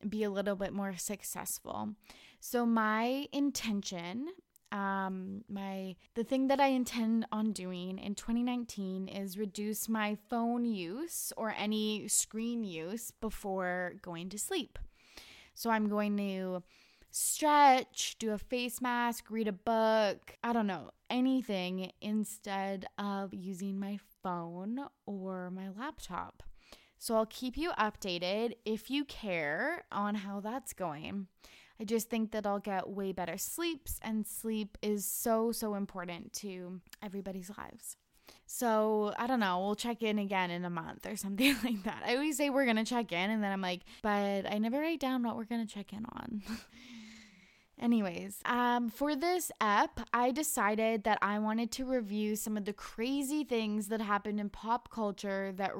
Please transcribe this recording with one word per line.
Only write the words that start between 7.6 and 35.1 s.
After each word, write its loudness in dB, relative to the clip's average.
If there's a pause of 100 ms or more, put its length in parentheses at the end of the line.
in -4
twenty 0
nineteen -2
is -6
reduce -2
my 2 (140)
phone 2
use -4
or -2
any 0
screen 0
use -6
before -2
going -8
to -8
sleep. -2 (760)
So -4
I'm 4
going 2
to -2 (500)
stretch, 6
do 0
a 0
face -2
mask, 0
read 0
a 2
book, 2
I 0
don't 4
know, -4 (180)
anything 2 (100)
instead -2 (140)
of -2
using -4
my -4 (240)
phone -4 (260)
or -4
my -6
laptop. -10 (560)
So -2
I'll 4
keep -6
you 0
updated 0 (120)
if -2
you 0
care -2
on 0
how -4
that's -6
going. -6 (520)
I -6
just 0
think 0
that -2
I'll 2
get -2
way -2
better -4
sleeps, -4
and -2
sleep -4
is 0
so, 2